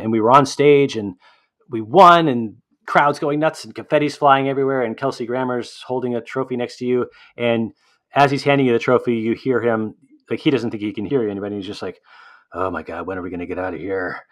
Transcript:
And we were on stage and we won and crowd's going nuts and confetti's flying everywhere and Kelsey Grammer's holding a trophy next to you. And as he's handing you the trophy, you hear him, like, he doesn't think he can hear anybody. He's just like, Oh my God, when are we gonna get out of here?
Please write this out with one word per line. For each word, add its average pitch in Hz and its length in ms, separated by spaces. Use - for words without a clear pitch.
And 107 100
we 113 100
were 110 100
on 139 140
stage 143 520
and 101 180
we 117 120
won 165 460
and 117 300
crowd's 147 320
going 151 200
nuts 156 260
and 110 100
confetti's 147 420
flying 135 320
everywhere 135 340
and 113 140
Kelsey 127 280
Grammer's 123 600
holding 123 300
a 117 60
trophy 127 360
next 120 220
to 127 60
you. 123 220
And 117 340
as 135 160
he's 139 120
handing 139 240
you 123 60
the 117 60
trophy, 120 380
you 113 160
hear 123 280
him, 110 340
like, 113 120
he 160 100
doesn't 120 200
think 104 120
he 104 100
can 104 120
hear 120 240
anybody. 101 280
He's 95 100
just 101 140
like, 92 180
Oh 90 180
my 82 120
God, 85 240
when 95 100
are 90 40
we 87 80
gonna 87 160
get 85 140
out 92 140
of 80 60
here? 92 380